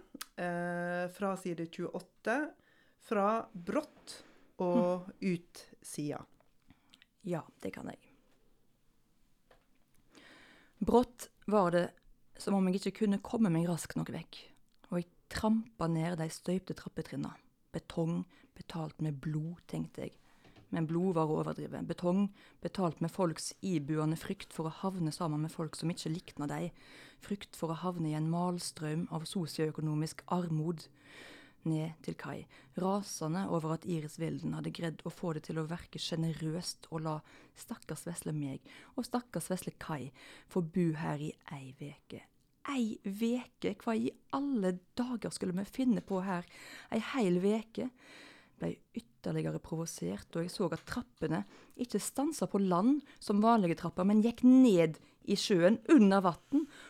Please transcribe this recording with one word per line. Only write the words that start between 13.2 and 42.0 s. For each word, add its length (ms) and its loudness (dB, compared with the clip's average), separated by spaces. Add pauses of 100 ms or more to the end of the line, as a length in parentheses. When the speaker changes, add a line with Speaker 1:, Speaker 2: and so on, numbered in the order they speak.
Speaker 2:
komme 300 2
meg 160 2
raskt 300 -4
nok 120 -4
vekk, 280 -10 (540)
og 80 -2
jeg 80 -6 (220)
trampa 600 0
ned 280 0
de 120 -2
støypte 460 -4
trappetrinna. 580 -8 (400)
Betong 520 -2 (300)
betalt 460 -10
med 200 -2
blod, 360 -4 (100)
tenkte 340 -6
jeg. 160 -8 (520)
Men 180 0
blod 280 0
var 120 4
å 120 0
overdrive. 460 -6
Betong 440 0 (320)
betalt 400 -2
med 100 0
folks 500 -2
ibuende 560 0
frykt 360 -8
for 140 -4
å 60 -6
havne 380 -2
sammen 300 -2
med 100 -2
folk 240 -6
som 140 -2
ikke 240 -4
likna 340 -6
dei. 240 -4 (500)
Frykt 340 -8
for 140 -4
å 80 -4
havne 320 -2
i 60 -2
en 140 0
malstrøm 840 -2
av 120 -6
sosioøkonomisk 1040 -2
armod. 600 -2 (800)
Ned 360 -2
til 140 -8
kai, 300 -10 (320)
rasende 720 -2
over 240 0
at 120 -6
Iris 340 -4
Wilden 340 -2
hadde 180 -4
greid 320 -6
å 80 -6
få 220 -6
det 100 -6
til 140 -6
å 100 -2
verke 320 -10
generøst 920 -4
og 100 -4
la 140 -2 (400)
stakkars 500 -12
vesle 260 -6
meg 300 -4 (340)
og 80 -4
stakkars 460 -6
vesle 280 -4
Kai 340 -8 (340)
få 160 -2
bo 320 2
her 260 -4
i 140 -6 (180)
ei 260 -12
veke. 440 -14 (440)